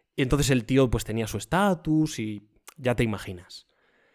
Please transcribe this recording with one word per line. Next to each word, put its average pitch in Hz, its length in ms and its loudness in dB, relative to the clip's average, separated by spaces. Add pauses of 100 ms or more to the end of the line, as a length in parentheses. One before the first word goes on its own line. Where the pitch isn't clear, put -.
(160)
Y 143 60 -2
entonces 135 300 2
el 123 140 2
tío, 131 240 4
pues, 110 140 -2
tenía 110 240 -4
su 110 100 -6
estatus 160 840 0
y 107 280 -8 (300)
ya 123 180 0
te 123 80 2
imaginas. 98 640 -6 (480)